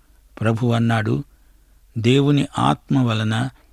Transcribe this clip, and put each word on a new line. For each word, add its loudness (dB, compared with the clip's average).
ప్రభు 0
అన్నాడు, 0
"దేవుని 2
ఆత్మ 0
వలన -2